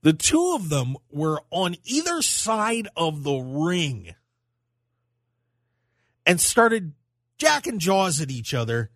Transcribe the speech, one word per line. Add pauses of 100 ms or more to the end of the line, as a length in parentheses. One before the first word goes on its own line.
The
two
of
them (140)
were
on
either
side (100)
of
the
ring (2000)
and
started (460)
jacking
jaws
at
each
other.